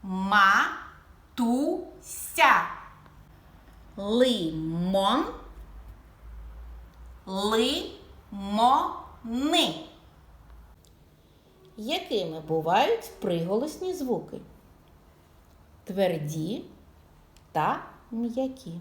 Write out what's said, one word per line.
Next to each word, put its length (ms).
Матуся. 2500
Лимон. 1300
Лимони. 640
Якими 640
бувають 720
приголосні 720
звуки? 460
Тверді 800
та 320
м'які. 680